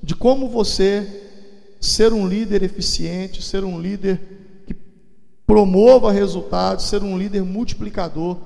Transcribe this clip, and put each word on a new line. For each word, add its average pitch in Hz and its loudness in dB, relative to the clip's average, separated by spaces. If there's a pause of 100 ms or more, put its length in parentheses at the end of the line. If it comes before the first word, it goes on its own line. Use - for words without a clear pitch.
de - -4
como 262 2
você 202 0 (540)
ser 220 2
um 202 0
líder 202 0
eficiente, 185 -4
ser 196 -4
um 180 -6
líder 190 -4 (480)
que - -8 (720)
promova 214 6
resultados, 185 -2
ser 202 -2
um 196 -4
líder 196 -4
multiplicador 180 -4